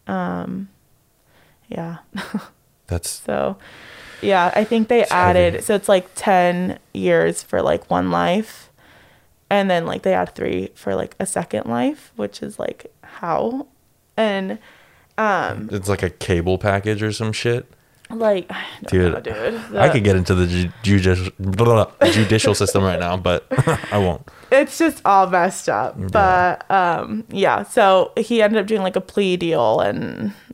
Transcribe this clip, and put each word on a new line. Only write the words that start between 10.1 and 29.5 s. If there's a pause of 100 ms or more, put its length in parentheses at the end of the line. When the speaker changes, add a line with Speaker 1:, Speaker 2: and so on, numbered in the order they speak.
Speaker 1:
add
three
for,
like,
a
second
life,
which
is,
like, (100)
how? (520)
And, (640)
um,
Speaker 2:
It's
like
a
cable
package
or
some
shit? (380)
Speaker 1:
Like,
I (200)
don't
Speaker 2:
Dude,
Speaker 1:
know,
dude. (400)
Speaker 2:
I
Speaker 1:
The
Speaker 2:
could
get
into
the
ju-, (120)
judici-,
blah,
blah,
blah,
judicial
system
right
now,
but
<laughs>
I
won't. (300)
Speaker 1:
It's
just
all
messed
up.
Speaker 2:
Yeah.
Speaker 1:
But,
um,
yeah,
so
he
ended
up
doing,
like,
a
plea
deal,